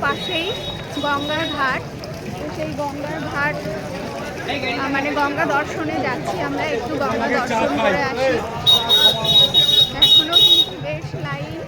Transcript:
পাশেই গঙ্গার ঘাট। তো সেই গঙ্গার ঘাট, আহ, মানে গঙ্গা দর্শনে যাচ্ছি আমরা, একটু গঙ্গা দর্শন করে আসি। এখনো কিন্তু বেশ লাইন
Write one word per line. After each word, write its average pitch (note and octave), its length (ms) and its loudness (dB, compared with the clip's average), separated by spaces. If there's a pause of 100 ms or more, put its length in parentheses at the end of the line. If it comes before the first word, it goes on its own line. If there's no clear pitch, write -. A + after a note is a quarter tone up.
পাশেই D#4+ 440 -4 (560)
গঙ্গার D4 400 -2 (120)
ঘাট। C#4 260 -2 (540)
তো C#4+ 80 -8 (120)
সেই D#4 140 -6 (100)
গঙ্গার C#4+ 380 -6 (120)
ঘাট, C#4+ 260 -2 (1200)
আহ, C4+ 140 -4
মানে C#4 140 0 (100)
গঙ্গা D4 260 0 (100)
দর্শনে D#4 420 -2 (100)
যাচ্ছি B3 300 -4 (120)
আমরা, C#4+ 160 -4 (120)
একটু A3+ 160 -4 (100)
গঙ্গা A3+ 240 -2 (120)
দর্শন A3+ 320 0 (140)
করে F#3+ 160 2 (100)
আসি। C4 200 0 (1700)
এখনো F4 320 6 (100)
কিন্তু F#4 300 6 (120)
বেশ D4+ 200 -6 (200)
লাইন C#4+ 420 -6